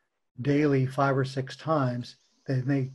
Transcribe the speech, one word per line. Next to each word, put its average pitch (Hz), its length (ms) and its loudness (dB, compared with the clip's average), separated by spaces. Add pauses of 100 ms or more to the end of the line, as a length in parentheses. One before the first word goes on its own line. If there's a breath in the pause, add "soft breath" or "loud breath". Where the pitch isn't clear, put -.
(420)
daily 143 440 2
five 139 300 0
or 135 80 2
six 131 320 -6
times. 127 600 -2 (300)
Then 127 200 0
they 135 280 0